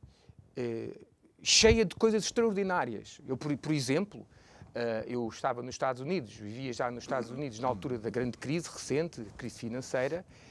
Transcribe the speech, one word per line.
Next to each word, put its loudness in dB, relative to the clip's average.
eh, -2
cheia 8
de 0
coisas 4
extraordinárias, 0
eu, -2
por, 0
por -2
exemplo, 0
eh, -2
eu -2
estava -2
nos -8
Estados 0
Unidos, -4
vivia -6
já -2
nos -8
Estados -2
Unidos -6
na 0
altura -2
da -4
grande 0
crise -4
recente, -2
crise -10
financeira, -2